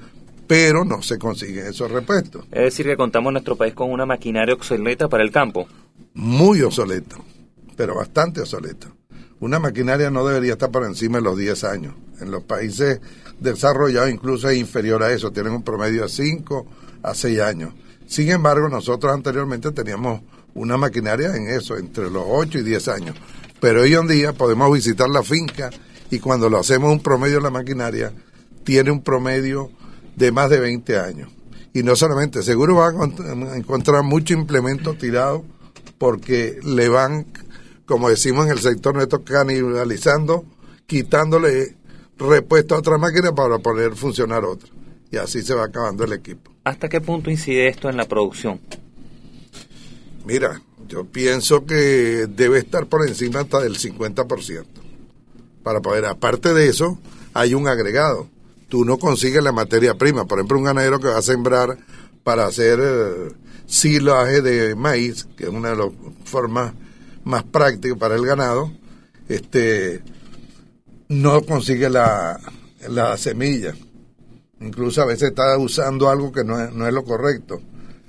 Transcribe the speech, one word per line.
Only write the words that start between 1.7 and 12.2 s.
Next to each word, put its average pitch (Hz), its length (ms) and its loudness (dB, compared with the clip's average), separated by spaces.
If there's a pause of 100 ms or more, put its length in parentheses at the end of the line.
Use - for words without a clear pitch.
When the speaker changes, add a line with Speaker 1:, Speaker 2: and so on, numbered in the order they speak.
Speaker 1:
repuestos. 123 580 -4
Speaker 2:
Es 123 140 0
decir, 131 220 0
que 139 100 0
contamos 123 360 0
en - 20 -2
nuestro 127 240 -4
país 113 160 0
con 127 180 -4
una 127 140 -4
maquinaria 117 500 0
obsoleta 120 540 -2
para 113 120 2
el 107 80 2
campo. 107 380 0 (460)
Speaker 1:
Muy 147 480 4
obsoleta, 98 560 -2 (580)
pero 101 200 -4
bastante 156 440 -2
obsoleta. - 480 -10 (540)
Una 131 180 -2
maquinaria 135 500 0
no 131 160 0
debería 127 280 0
estar 117 180 -2
por 127 140 0
encima 113 320 -2
de 117 80 0
los 95 120 0
diez 101 280 -4
años. 95 280 -6 (280)